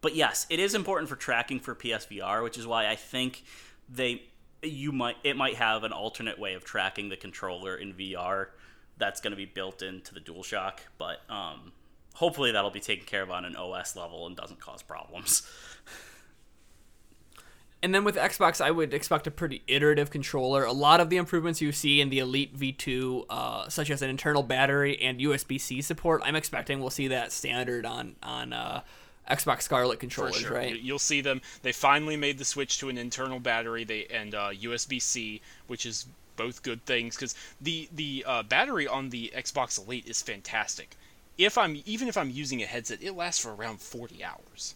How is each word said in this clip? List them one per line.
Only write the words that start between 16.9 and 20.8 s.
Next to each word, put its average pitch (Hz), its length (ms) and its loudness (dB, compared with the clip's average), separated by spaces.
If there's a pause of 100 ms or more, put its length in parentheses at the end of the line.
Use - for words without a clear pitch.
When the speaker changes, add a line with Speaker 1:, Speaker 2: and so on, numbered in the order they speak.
Speaker 2:
And 185 140 2
then 196 80 8
with 208 140 2
Xbox, 180 440 4
I 156 120 6
would 156 200 2
expect 151 360 0
a - 20 -2
pretty 147 380 -4
iterative 147 420 6
controller. 135 540 2
A 117 80 2
lot 147 260 10